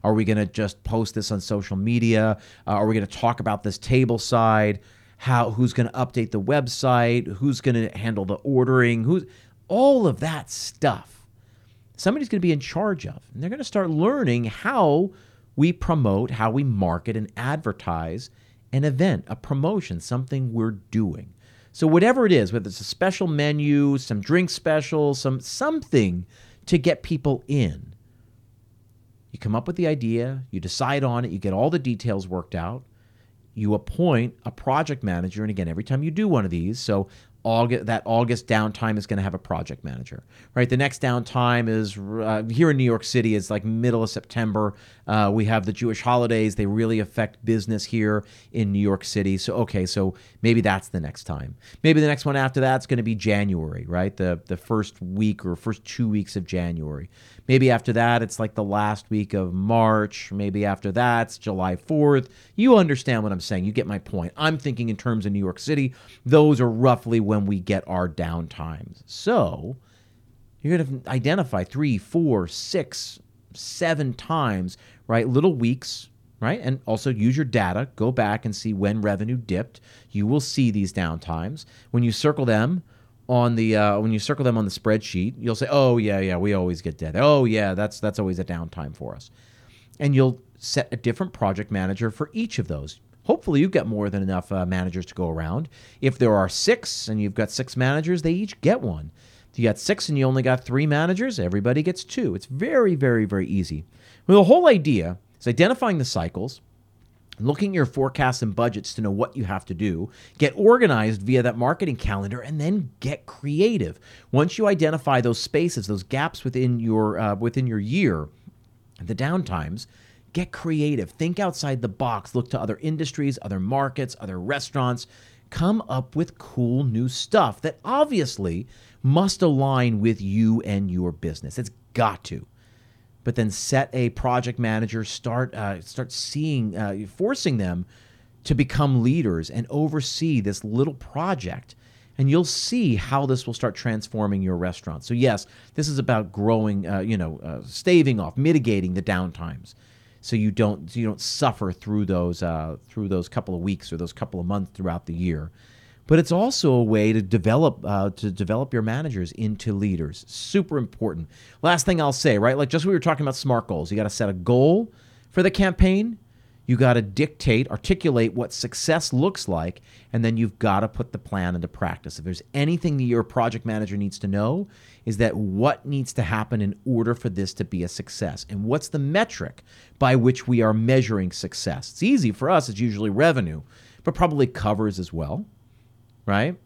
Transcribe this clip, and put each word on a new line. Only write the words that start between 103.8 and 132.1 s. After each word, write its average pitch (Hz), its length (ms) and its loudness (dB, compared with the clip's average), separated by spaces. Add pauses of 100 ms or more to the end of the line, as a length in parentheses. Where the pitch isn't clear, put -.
Well, 196 140 10
the 190 60 8
whole 320 220 8
idea 131 520 4 (200)
is - 80 -4
identifying 196 520 2
the 127 60 0
cycles, 92 560 -6 (800)
looking 147 340 0
at - 20 -4
your 147 100 4
forecasts 131 560 0
and 107 140 -2
budgets 107 400 -2
to 113 60 -6
know 104 100 -2
what 101 260 -2
you 120 60 -4
have 95 220 -6
to 92 100 -8
do, 92 340 -2 (300)
get 143 160 2
organized 160 640 4
via 123 220 2
that 117 140 0
marketing 135 400 -2
calendar, 101 420 -4
and 147 200 -8
then 165 300 -2 (100)
get 139 280 -6
creative. 151 720 0 (320)
Once 151 260 4
you 220 80 2
identify 151 560 2
those 120 180 0
spaces, 156 460 -2
those 98 180 -4
gaps 143 400 -4
within 127 360 0
your, 110 400 2
uh, 104 160 0
within 117 320 -2
your 110 120 -2
year, 101 480 0 (720)
the 87 140 -8
downtimes, 104 720 -4 (460)
get 180 200 -6
creative. 147 580 -2
Think 170 300 -4
outside 147 420 -4
the 120 60 -4
box. 113 480 -4
Look 123 160 -2
to - 100 -4
other 107 220 -4
industries, 151 580 -4
other 98 180 -6
markets, 131 600 -2
other 92 200 -10
restaurants. 123 680 -4 (420)
Come 208 400 0
up 127 260 -6
with 160 220 -4
cool 123 460 -2
new 120 260 0
stuff 131 520 0
that 160 220 -6
obviously 160 840 -2 (340)
must 170 400 2
align 131 580 2
with 110 220 2
you 110 400 2
and 98 300 -2
your 90 200 0
business. 80 460 -8
It's 120 140 -8 (240)
got 113 300 0